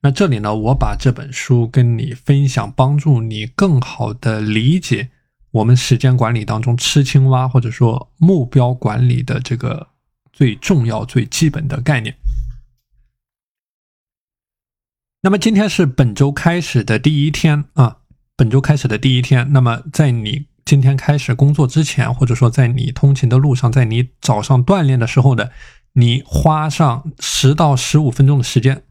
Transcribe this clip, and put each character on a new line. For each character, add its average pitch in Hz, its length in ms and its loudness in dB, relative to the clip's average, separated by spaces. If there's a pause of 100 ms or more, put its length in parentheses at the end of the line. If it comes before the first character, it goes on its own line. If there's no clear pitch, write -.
那 143 100 2
这 190 160 0
里 127 120 -2
呢， 104 160 -4
我 110 200 0
把 107 240 -2
这 127 140 0
本 - 180 -10
书 120 380 -2
跟 120 300 0
你 127 160 -8
分 139 340 0
享， 110 260 -4
帮 135 220 0
助 143 240 2
你 110 240 -6
更 151 380 0
好 113 320 -8
地 110 260 -4
理 110 400 0
解 123 300 -6 (400)
我 110 120 0
们 120 140 4
时 123 220 0
间 127 180 2
管 120 180 0
理 110 80 -4
当 110 200 -4
中 120 120 0
吃 139 300 0
青 131 240 2
蛙 131 180 2
或 127 140 2
者 117 100 -4
说 117 460 -2
目 165 300 2
标 123 260 0
管 123 340 -2
理 120 160 0
的 127 180 -6
这 123 180 -6
个 - 300 -8 (440)
最 117 240 0
重 143 300 0
要、 113 180 -4
最 120 220 -2
基 - 240 0
本 147 180 -6
的 139 140 -6
概 131 180 0
念。 110 160 -10 (3000)
那 190 80 0
么 196 80 2
今 226 180 0
天 208 140 2
是 180 160 0
本 127 300 0
周 139 180 2
开 170 260 0
始 127 240 -2
的 107 160 -2
第 147 280 0
一 160 40 0
天 151 440 0
啊， 120 240 2 (360)
本 117 140 2
周 123 100 2
开 143 160 0
始 135 140 -2
的 107 80 -2
第 127 220 0
一 - 20 0
天。 127 320 0
那 139 80 4
么 117 220 0 (100)
在 143 200 2
你 117 340 -6 (160)
今 143 180 4
天 135 160 4
开 147 220 0
始 135 160 -2
工 139 180 2
作 147 140 2
之 151 160 0
前， 120 320 -2
或 143 100 0
者 123 80 0
说 120 160 2
在 117 200 2
你 127 240 -4
通 139 200 2
勤 131 160 0
的 123 100 4
路 147 180 2
上， 120 160 0
在 127 140 2
你 117 240 -2 (100)
早 107 200 0
上 123 240 2
锻 190 180 2
炼 131 180 2
的 113 40 0
时 123 160 0
候 131 140 4
呢， 113 140 -4 (460)
你 120 300 2
花 156 460 0
上 139 480 -2
十 - 380 0
到 151 180 2
十 131 240 0
五 151 100 2
分 127 160 2
钟 139 140 4
的 120 60 -2
时 - 160 -2
间 135 300 -2